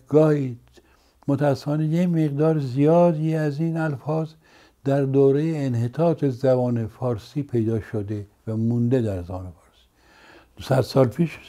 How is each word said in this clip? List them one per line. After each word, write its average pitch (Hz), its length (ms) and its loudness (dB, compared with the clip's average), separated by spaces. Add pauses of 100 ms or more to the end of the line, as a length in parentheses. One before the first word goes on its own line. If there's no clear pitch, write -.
گاهی 147 480 2 (720)
متاسفانه 143 580 0
یه 170 200 0
مقدار 156 540 2
زیادی 156 720 2
از 151 260 -4
این 165 160 -2
الفاظ 156 520 -4 (560)
در 139 180 0
دورهٔ 139 540 2
انحطاط 139 680 -2
زبان 123 640 0
فارسی 123 560 -6
پیدا 113 380 -2
شده 104 460 -8 (200)
و 110 100 -6
مونده 120 440 0
در 101 220 -4
زبان 92 200 -10
فارسی. - 1300 -20
صد 131 120 2
سال 131 280 2
پیش 156 300 -4 (100)